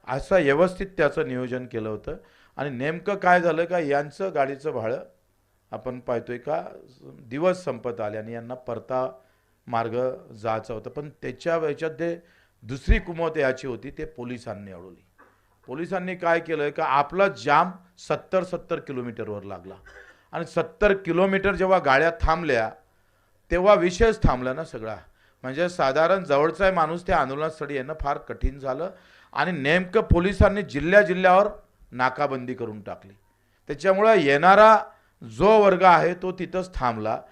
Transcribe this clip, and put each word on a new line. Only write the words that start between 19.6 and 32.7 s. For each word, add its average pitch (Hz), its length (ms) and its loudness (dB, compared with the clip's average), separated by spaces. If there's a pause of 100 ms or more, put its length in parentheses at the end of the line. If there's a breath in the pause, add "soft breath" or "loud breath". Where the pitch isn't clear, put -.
आणि 165 140 -6
सत्तर 175 480 0
किलोमीटर 190 600 0
जेव्हा 185 240 2
गाड्या 143 320 2 (100)
थांबल्या, 143 500 0 (800)
तेव्हा 185 220 6
विषयच 185 500 2
थांबला 127 300 0
ना 160 100 -8
सगळा. 110 340 -12 (440)
म्हणजे 147 280 -4
साधारण 165 540 0
जवळचा 160 480 2
माणूस 170 360 -2
त्या 185 100 2
आंदोलनस्थळी 143 580 -4
येणं 135 260 -6
फार 143 160 -4
कठीण 139 420 -6
झालं 139 320 -6 (420 soft breath)
आणि - 180 -2
नेमकं 180 500 0
पोलिसांनी 196 600 2
जिल्ह्या 160 400 4
जिल्ह्यावर 185 460 4 (440)
नाकाबंदी 127 640 -2
करून 107 280 -10